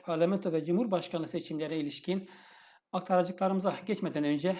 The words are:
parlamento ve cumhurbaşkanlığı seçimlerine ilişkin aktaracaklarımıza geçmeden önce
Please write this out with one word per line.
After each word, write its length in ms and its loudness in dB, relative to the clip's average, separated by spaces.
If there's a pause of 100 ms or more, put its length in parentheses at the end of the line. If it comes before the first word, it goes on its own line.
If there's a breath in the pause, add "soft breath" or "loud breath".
parlamento 480 2
ve 140 0
cumhurbaşkanlığı 600 0
seçimlerine 500 -4
ilişkin 520 -4 (640 loud breath)
aktaracaklarımıza 840 2 (100)
geçmeden 380 -2
önce 360 2